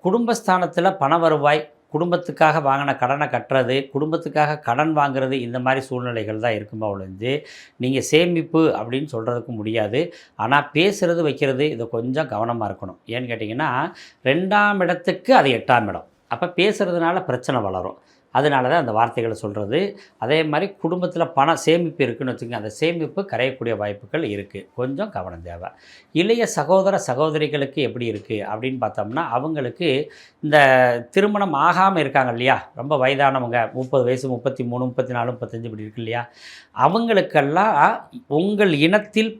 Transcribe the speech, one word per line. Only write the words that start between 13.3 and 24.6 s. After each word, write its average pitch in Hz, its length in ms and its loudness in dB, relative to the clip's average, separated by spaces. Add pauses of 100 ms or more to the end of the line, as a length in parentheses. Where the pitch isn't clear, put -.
கேட்டிங்கன்னா, 117 380 -4 (600)
ரெண்டாம் 196 560 2
இடத்துக்கு 180 540 -2
அது 139 200 4
எட்டாம் 117 320 4
இடம். - 180 -12 (240)
அப்ப 175 260 -4
பேசுறதுனால 180 680 0
பிரச்சனை 123 380 -2
வளரும். 92 300 -6 (360)
அதனால 135 360 2
தான் 165 120 2
அந்த 117 140 -4
வார்த்தைகளை 113 440 0
சொல்றது. 104 380 -4 (460)
அதே 139 140 2 (120)
மாதிரி 156 160 0 (160)
குடும்பத்துல 170 420 -2 (120)
பண 139 120 4 (140)
சேமிப்பு 165 420 2
இருக்குன்னு 123 280 -4
வச்சுக்கோங்க, 117 280 -8
அந்த 104 200 -8
சேமிப்பு 160 400 -2 (100)
கரையக்கூடிய 120 460 -2
வாய்ப்புகள் 104 560 -6
இருக்கு. 101 280 -10 (180)